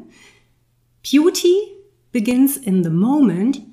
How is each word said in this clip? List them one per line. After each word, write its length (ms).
Beauty 500
begins 460
in 260
the 60
moment 720